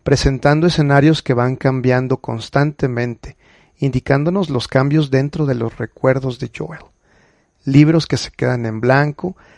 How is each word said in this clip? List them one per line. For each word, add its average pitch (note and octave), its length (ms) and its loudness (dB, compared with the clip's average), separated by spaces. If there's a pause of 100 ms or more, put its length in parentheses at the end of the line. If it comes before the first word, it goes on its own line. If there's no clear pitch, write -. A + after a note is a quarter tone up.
presentando C#3+ 640 2
escenarios D3 540 2
que C3 120 -2
van B2 220 0
cambiando B2+ 600 0
constantemente, A#2+ 1200 -4 (420)
indicándonos D3 720 0
los B2+ 200 -4
cambios C#3+ 420 0
dentro C#3+ 340 -2
de C3+ 120 -2
los A2+ 200 -6
recuerdos C3 600 -4
de A#2+ 180 -10
Joel. D#3+ 260 -12 (840)
Libros D3+ 420 4
que C3+ 100 -4
se - 140 -8
quedan B2 340 -4
en A2 160 -6
blanco, C#3+ 560 0 (220)